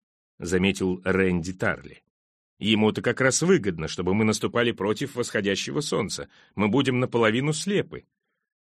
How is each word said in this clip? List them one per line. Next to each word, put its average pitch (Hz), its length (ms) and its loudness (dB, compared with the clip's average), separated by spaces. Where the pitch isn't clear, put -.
заметил 92 640 0
Рэнди 92 500 0
Тарли. - 500 -6
«Ему-то 107 420 2
как 120 200 -2
раз 131 200 2
выгодно, 98 460 0
чтобы 90 260 -2
мы 110 100 2
наступали 110 480 0
против 104 440 -4
восходящего 113 640 -2
солнца. 85 480 -4
Мы 104 140 2
будем 127 300 2
наполовину 123 520 2
слепы. 160 540 -4